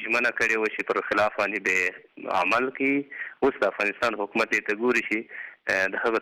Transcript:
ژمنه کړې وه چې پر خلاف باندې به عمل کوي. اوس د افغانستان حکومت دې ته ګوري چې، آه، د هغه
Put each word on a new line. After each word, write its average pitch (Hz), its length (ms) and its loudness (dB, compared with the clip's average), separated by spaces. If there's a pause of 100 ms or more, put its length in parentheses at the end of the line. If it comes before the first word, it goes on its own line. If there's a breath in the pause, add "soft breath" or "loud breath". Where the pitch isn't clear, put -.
ژمنه 117 260 0
کړې 113 260 2
وه 110 100 2
چې 104 220 -4
پر 98 200 0
خلاف 104 320 2
باندې 101 200 0
به 95 180 0 (640)
عمل 117 280 0
کوي. 139 340 0 (380 loud breath)
اوس - 180 4
د - 40 2
افغانستان 120 500 0
حکومت 104 400 -2
دې 110 120 2
ته 107 80 0
ګوري 117 340 2
چې، 107 100 0 (520 loud breath)
آه، 95 160 2
د 98 80 -4 (100)
هغه 113 180 2